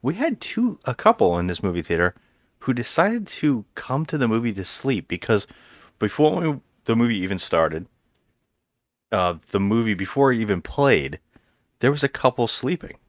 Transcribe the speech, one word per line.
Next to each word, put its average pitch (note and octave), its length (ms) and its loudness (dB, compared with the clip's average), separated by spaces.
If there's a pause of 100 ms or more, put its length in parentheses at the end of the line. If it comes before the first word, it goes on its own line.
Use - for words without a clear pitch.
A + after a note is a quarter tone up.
we C#3 100 0
had C4 260 -2
two, - 460 -2
a B2+ 80 -2
couple F#2 460 4
in F2+ 80 0
this F2+ 160 -4
movie F2 180 0
theater F2 320 0 (460)
who - 140 -4
decided G3 540 0
to C3 460 -2
come D3 320 -4
to D#3 120 -6
the B2+ 100 2
movie A2+ 260 0
to F#2+ 100 -8
sleep, - 440 -4
because G#2+ 400 0 (500)
before D3+ 420 2
we, D#3 200 -2 (260)
the A#2 100 2
movie A#2 220 2
even F#2 220 -2
started, D#2+ 480 0 (1200)
uh, F2+ 240 0 (140)
the G2+ 100 0
movie, G#2+ 360 2
before C3 360 0
it A#2+ 60 0
even G#2 240 -2
played, F#2+ 580 0 (600)
there B2 100 4
was C#3+ 140 0
a C#3 60 0
couple - 360 0
sleeping. - 520 -4 (120)